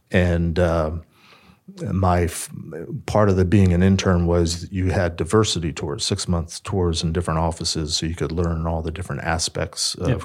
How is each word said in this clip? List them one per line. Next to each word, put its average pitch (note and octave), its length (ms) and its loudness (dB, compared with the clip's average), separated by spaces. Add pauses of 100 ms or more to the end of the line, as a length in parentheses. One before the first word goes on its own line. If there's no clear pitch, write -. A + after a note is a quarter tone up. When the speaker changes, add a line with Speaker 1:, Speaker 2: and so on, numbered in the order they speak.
(120)
Speaker 1:
And, E2+ 460 2
uh, E2 340 2 (1000)
my F2+ 320 2
f-, - 260 -6 (580)
part G#2+ 200 4
of G2 80 4
the F#2 80 4
being F#2 300 6
an F2 100 4
intern F#2 420 4
was E2+ 460 0
you F#2 200 0
had E2+ 260 0
diversity E2+ 560 0
tours, D2 320 -6
six-month F2 580 -4
tours F2 400 0
in E2 80 0
different D#2+ 300 0
offices, D#2+ 560 -2
so - 80 -4
you E2 100 -4
could D2+ 160 -4
learn E2 340 -2
all E2 160 -2
the D#2+ 80 -6
different D#2+ 340 -8
aspects - 720 -4
of F2 120 -4
Speaker 2:
Yep. - 180 0